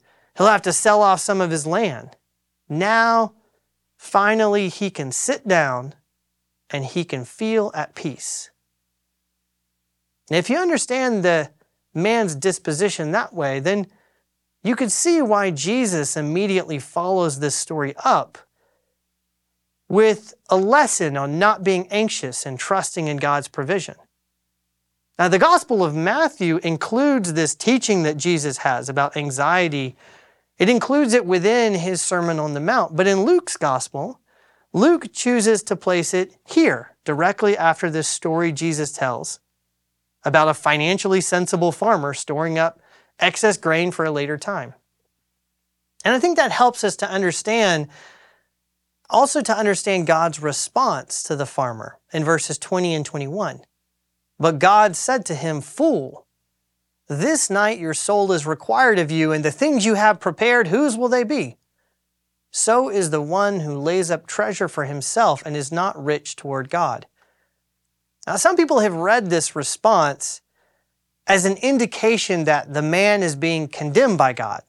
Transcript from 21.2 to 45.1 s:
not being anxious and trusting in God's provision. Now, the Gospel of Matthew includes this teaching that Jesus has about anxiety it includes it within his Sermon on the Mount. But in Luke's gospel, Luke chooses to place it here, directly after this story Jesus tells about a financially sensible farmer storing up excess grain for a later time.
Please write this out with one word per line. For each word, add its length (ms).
not 240
being 300
anxious 520
and 140
trusting 480
in 120
God's 280
provision. 480
Now, 120
the 100
Gospel 460
of 100
Matthew 720
includes 720
this 200
teaching 480
that 140
Jesus 420
has 300
about 280
anxiety 800
it 100
includes 440
it 140
within 480
his 260
Sermon 380
on 160
the 60
Mount. 360
But 100
in 180
Luke's 320
gospel, 640
Luke 400
chooses 520
to 120
place 380
it 220
here, 580
directly 520
after 340
this 180
story 440
Jesus 400
tells 480
about 240
a 60
financially 640
sensible 520
farmer 400
storing 460
up 220
excess 380
grain 340
for 140
a 60
later 260
time. 380